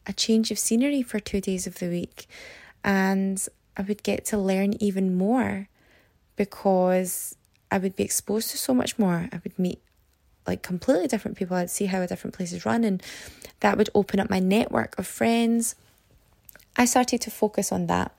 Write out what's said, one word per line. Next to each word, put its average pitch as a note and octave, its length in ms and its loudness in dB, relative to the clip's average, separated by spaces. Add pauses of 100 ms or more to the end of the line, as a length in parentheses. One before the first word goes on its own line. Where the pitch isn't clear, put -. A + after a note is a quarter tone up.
a G3+ 80 -8
change A3 360 2
of G#3 80 -4
scenery C4+ 440 0
for A3 180 -4
two - 180 -4
days F#3+ 280 -4
of F3+ 140 -10
the F3+ 80 -4
week. - 380 -6 (560)
And G3 640 0 (300)
I G3 60 -6
would G3+ 200 -4
get - 240 -2
to G#3+ 120 0
learn F#3+ 340 2 (100)
even F#3+ 360 2
more G3+ 500 0 (680)
because F#3 1000 2 (340)
I G3 60 0
would F#3+ 180 0
be G3+ 100 0
exposed - 480 -2
to - 60 -6
so - 140 -2
much - 260 0
more. F3 320 2
I E3+ 140 -10
would - 140 -10
meet, F#3 240 -2 (640)
like, F3+ 160 -4
completely C4+ 440 0
different A3 300 -4
people. F3+ 200 -4
I'd F3+ 120 0
see - 180 -2
how F#3 140 0
a F3+ 60 -2
different - 280 -8
place F3 180 -8
is F3 120 -10
run, A3+ 200 2
and F#3+ 180 0 (580)
that G3+ 160 4
would G#3 180 2
open G3 260 2
up - 100 -2
my F#3 100 2
network F#3 580 0
of F#3 80 -6
friends. A#3 680 2 (1040)
I B3 100 6
started B3 340 2
to A3 100 -8
focus G#3 400 0
on F3+ 180 0
that. - 300 0